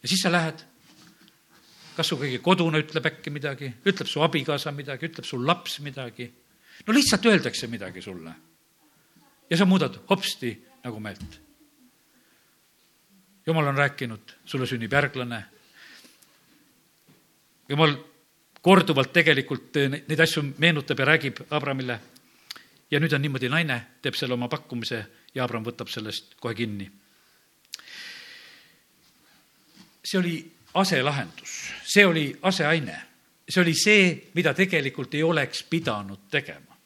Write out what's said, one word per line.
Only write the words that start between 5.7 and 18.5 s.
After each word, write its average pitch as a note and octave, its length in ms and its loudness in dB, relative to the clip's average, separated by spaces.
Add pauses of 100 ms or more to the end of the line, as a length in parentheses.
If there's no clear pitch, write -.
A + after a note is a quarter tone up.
midagi. B2+ 480 -12 (560)
No A3 80 2
lihtsalt A#3 320 4
öeldakse C#3+ 400 4
midagi F#2+ 360 -10
sulle. E2 320 -14 (1160)
Ja E3 60 2
sa G3 80 4
muudad F3+ 300 4 (160)
hopsti B2+ 540 -2 (200)
nagu A2 160 -10
meelt. - 400 -12 (2000)
Jumal D#3+ 200 2
on C#3 100 0
rääkinud, C3+ 580 -4 (100)
sulle B2+ 220 -2
sünnib A#2 260 -4
järglane. B2+ 520 0 (2250)
Jumal C#3+ 280 4 (680)